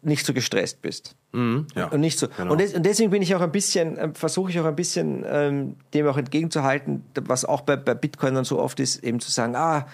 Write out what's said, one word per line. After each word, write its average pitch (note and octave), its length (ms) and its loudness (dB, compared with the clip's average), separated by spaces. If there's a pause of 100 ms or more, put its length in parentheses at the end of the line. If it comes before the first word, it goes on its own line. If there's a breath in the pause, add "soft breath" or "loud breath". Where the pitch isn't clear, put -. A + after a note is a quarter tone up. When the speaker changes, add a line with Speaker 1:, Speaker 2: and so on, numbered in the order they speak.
Speaker 1:
nicht - 240 0
so C#3+ 80 0
gestresst G#2 480 -2
bist. - 340 -10 (160)
Speaker 2:
Mhm, B2 440 0
ja. F#2 120 -2
Speaker 1:
Und D3 140 0
nicht D#3+ 180 2
so. - 160 0
Speaker 2:
Genau. F2+ 160 0
Speaker 1:
Und D3+ 80 4
des-, G3+ 140 2
und E3 120 0
deswegen G#3 240 4
bin G3+ 120 4
ich F3+ 140 2
auch F3 60 2
ein F3 100 0
bisschen, F3 460 0
ähm, D#3 180 -4
versuche F3+ 360 -2
ich E3+ 80 0
auch D#3+ 60 0
ein D#3 100 0
bisschen, E3 520 -2
ähm, C#3+ 500 0 (160)
dem D3 140 4
auch C3+ 100 2
entgegenzuhalten, C#3+ 840 0 (180)
was B2+ 240 0
auch C#3 160 0
bei, - 140 2
bei B2+ 180 0
Bitcoin C3+ 420 0
dann C3 80 2
so B2+ 160 0
oft C3 200 -2
ist, - 240 -2
eben A#2+ 160 -2
zu - 120 -8
sagen, A#2+ 240 0
„Ah, D3+ 380 0